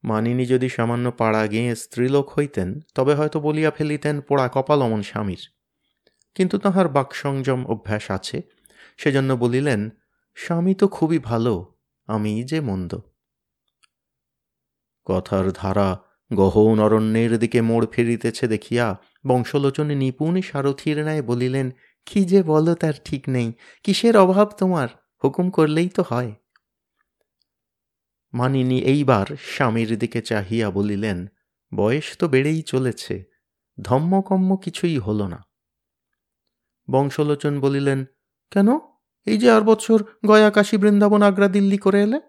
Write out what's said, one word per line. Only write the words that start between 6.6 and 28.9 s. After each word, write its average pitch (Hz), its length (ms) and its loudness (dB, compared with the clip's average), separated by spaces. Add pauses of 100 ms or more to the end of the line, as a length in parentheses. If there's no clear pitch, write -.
বাকসংযম 135 760 -4
অভ্যাস 107 460 -6
আছে, - 300 -8 (560)
সেজন্য 135 360 0
বলিলেন, 120 560 -2 (460)
"স্বামী 175 400 -2
তো 196 120 2
খুবই 160 320 -2
ভালো, 113 600 -4 (280)
আমি 107 360 -4
যে 156 180 -6
মন্দ।" 95 380 -6 (2000)
কথার 95 460 -2
ধারা 95 480 -2 (340)
গহন 107 460 6
অরণ্যের 110 600 2
দিকে 117 220 0
মোড় 113 300 2
ফিরিতেছে 117 560 -2
দেখিয়া 110 500 -2 (300)
বংশলোচন 139 580 0
নিপুণ 147 560 -2
সারথীর 147 640 -4
ন্যায় 156 180 -2
বলিলেন, 127 500 -2 (340)
"কি 196 200 0
যে 190 180 4
বলো 160 320 2
তার 160 180 -2 (120)
ঠিক 139 220 -8
নেই, 120 260 -2 (300)
কিসের 226 340 2
অভাব 190 300 6
তোমার, 180 400 -2 (360)
হুকুম 180 260 0
করলেই 165 400 2
তো 185 200 -2
হয়।" 120 240 -4 (2000)
মানিনী 127 460 0
এইবার 131 460 2 (120)